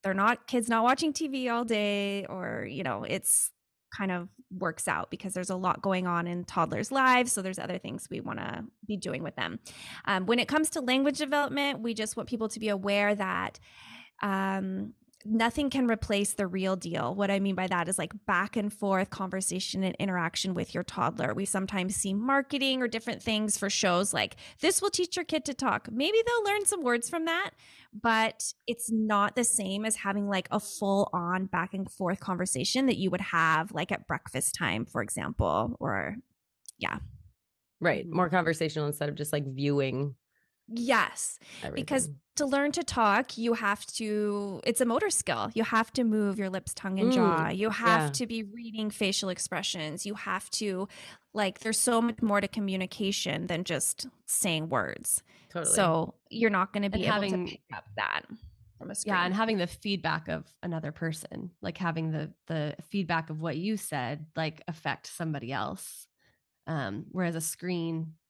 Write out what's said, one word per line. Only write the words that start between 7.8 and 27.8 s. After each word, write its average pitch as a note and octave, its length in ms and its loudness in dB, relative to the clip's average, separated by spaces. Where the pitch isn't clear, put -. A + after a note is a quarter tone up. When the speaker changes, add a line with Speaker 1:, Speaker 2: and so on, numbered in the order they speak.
Speaker 1:
we - 100 -6
wanna - 460 -6
be G#3 120 -4
doing - 260 -4
with D3+ 120 -8
them. - 240 -4
Um, F#3 200 2
when A#3+ 140 4
it A3+ 80 0
comes D#4 240 2
to D#4 100 -4
language C4+ 360 2
development, C#4+ 640 0
we A3+ 140 -2
just G#3+ 240 -4
want G3 120 -6
people A3 200 -2
to A3 100 -8
be G#3+ 100 -2
aware G3+ 460 4
that, F#3 440 -2
um, F#3+ 720 -2
nothing A#3 440 4
can B3+ 220 2
replace G3+ 440 2
the G3+ 120 0
real F#3+ 300 0
deal. E3+ 360 -2
What G3+ 180 2
I G3 100 4
mean G3 140 2
by F#3 120 0
that F3 220 0
is, F#3 80 0
like, D#3+ 160 -4
back F#3+ 300 2
and G#3 160 0
forth G3 380 2
conversation F#3+ 720 -2
and F#3 160 0
interaction F3+ 540 0
with - 200 -2
your - 100 -2
toddler. - 500 0
We G3 100 -2
sometimes F#3+ 540 -2
see F#3+ 160 0
marketing C4 680 2
or A#3+ 60 0
different A3+ 340 -4
things G#3+ 360 0
for G3 120 0
shows F#3 440 2
like, - 240 -2
"This F4+ 200 4
will G4+ 100 2
teach F4+ 260 0
your E4+ 80 -2
kid D#4 200 0
to C#4+ 80 -4
talk." A#3+ 380 -2
Maybe D4+ 340 2
they'll A#4 180 2
learn G4+ 220 2
some G4 160 0
words A#3+ 280 2
from E4 160 -2
that, E4+ 240 0